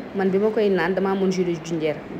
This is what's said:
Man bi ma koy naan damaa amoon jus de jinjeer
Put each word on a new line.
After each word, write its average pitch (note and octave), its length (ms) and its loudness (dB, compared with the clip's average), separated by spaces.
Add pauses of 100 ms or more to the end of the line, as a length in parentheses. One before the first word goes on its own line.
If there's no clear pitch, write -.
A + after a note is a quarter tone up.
(140)
Man G3 160 2
bi F#3 80 2
ma G#3+ 120 2
koy G#3+ 200 2
naan F3+ 240 2
damaa F#3+ 180 0
amoon F#3+ 200 2
jus F3+ 140 0
de E3+ 80 0 (100)
jinjeer D#3 320 -2 (240)